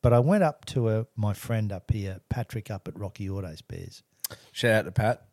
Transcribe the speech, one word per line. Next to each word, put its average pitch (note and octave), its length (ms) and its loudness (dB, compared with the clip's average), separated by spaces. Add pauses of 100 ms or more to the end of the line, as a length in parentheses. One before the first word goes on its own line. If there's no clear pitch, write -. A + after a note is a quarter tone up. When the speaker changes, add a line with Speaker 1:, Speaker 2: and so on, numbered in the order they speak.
Speaker 1:
but A#2+ 120 6
I A#2+ 60 8
went F3+ 240 4
up D3+ 240 0
to A#2 220 0
a, A2 160 0 (120)
my G#2 160 0
friend A2 400 -2
up - 180 -6
here, G2 380 -4
Patrick, A2 420 -8
up G2 160 -10
at E2+ 100 -12
Rocky G2 320 -8
Auto F#2+ 260 -8
Spares. - 480 -16 (500)
Speaker 2:
Shout A#2+ 180 2
out A2 140 4
to D#2+ 80 -10
Pat. A2 400 0